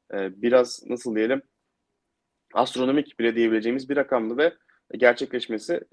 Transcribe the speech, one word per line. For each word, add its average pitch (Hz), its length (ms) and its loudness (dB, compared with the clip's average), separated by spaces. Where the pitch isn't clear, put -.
e, 98 280 -6
biraz 120 460 2
nasıl 120 280 -6
diyelim, 120 260 0
astronomik 127 640 0
bile 113 160 0
diyebileceğimiz 113 540 0
bir 139 80 -4
rakamdı 120 400 -2
ve 160 140 2
gerçekleşmesi 120 840 0